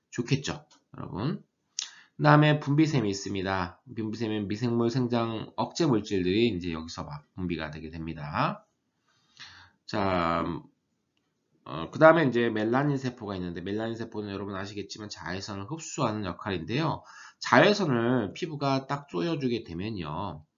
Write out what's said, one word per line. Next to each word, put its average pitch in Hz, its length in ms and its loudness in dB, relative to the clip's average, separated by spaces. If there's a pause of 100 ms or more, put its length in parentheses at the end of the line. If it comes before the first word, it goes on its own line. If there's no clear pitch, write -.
(100)
좋겠죠, - 540 -2 (320)
여러분. 139 460 -6 (760)
그다음에 147 440 6
분비샘이 139 500 4
있습니다. 95 720 -4 (140)
분비샘은 110 500 -4
미생물 117 440 0
생장 117 680 -2
억제 - 300 0
물질들이 104 640 2
이제 90 220 -4
여기서 82 300 -8
막 73 320 -12
분비가 82 380 -4
되게 78 180 -12
됩니다. 80 720 -4 (1200)
자, 87 580 0 (1200)
어, 151 240 -8
그다음에 160 360 8
이제 117 240 4
멜라닌 123 480 2
세포가 110 380 -6
있는데 90 260 -6
멜라닌 110 340 -4
세포는 107 340 -8
여러분 98 240 -6
아시겠지만 101 540 -10
자외선을 98 560 -8
흡수하는 113 600 -4
역할인데요. 98 800 -2 (360)
자외선을 127 960 4
피부가 151 520 -2
딱 143 240 -8
쏘여주게 156 540 -2
되면요. 85 800 -6 (140)